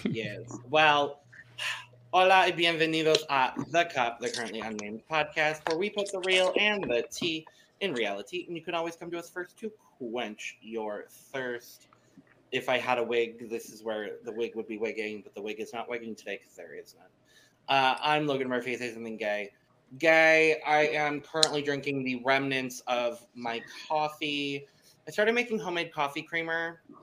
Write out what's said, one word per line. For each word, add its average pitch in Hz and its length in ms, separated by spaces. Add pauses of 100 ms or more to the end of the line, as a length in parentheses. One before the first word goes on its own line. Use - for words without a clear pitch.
Yes. 104 480 (120)
Well, 147 520 (920)
hola 185 340
y 180 40
bienvenidos 160 800
a 135 240 (180)
The 170 140
Cup, 120 340
the 120 100
currently 113 300
unnamed 107 500
podcast, 156 580
where 160 100
we 202 120
put 202 220
the 190 140
real 185 340
and 208 240
the 120 280
tea 160 340 (340)
in 190 140
reality, 107 540
and 175 80
you 160 80
can 170 120
always 170 200
come 170 160
to 175 60
us 170 120
first 180 300
to 220 120 (260)
quench 113 640
your 107 480
thirst. - 760 (640)
If 135 180
I 127 80
had 123 220
a 117 40
wig, 117 460
this 113 220
is 107 120
where 107 280 (120)
the 120 80
wig 107 240
would 110 120
be 110 100
wigging, 107 460
but - 100
the 104 80
wig 107 180
is 110 140
not 117 160
wigging 113 260
today 101 220
'cause - 180
there 82 200
is 87 200
none. 90 140 (580)
Uh, 131 340
I'm 151 260
Logan 131 200
Murphy, 123 300
say 117 160
something 113 240
gay. 104 340 (480)
Gay, 160 640
I 151 220
am 147 340
currently 147 400
drinking 139 420
the 127 200
remnants 135 640
of 120 360 (120)
my 117 260 (260)
coffee. 147 800 (400)
I 156 40
started 214 240
making 240 240
homemade 175 340
coffee 151 300
creamer. 165 580 (220)